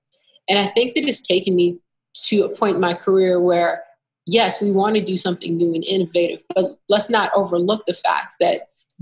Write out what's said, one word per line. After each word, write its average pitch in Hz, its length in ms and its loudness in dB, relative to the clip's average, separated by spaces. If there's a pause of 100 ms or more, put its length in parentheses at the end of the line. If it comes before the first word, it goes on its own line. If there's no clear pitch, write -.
(480)
And 196 100 2
I 196 100 2
think 240 260 0
that 294 120 -2
it's 254 140 0
taken 185 360 0
me 175 240 0 (480)
to 208 160 2
a - 60 -2
point 202 260 -2
in 175 60 -2
my 175 120 0
career 185 480 0
where, 175 420 0 (420)
yes, 202 360 2
we 202 100 0
wanna 208 300 2
do 190 160 -4
something 175 400 -4
new 170 160 0
and 165 100 -4
innovative, 175 580 -2 (140)
but - 320 -2
let's 208 220 2
not 214 260 2
overlook 185 500 0
the 175 80 -4
fact - 460 -4
that 175 300 0 (320)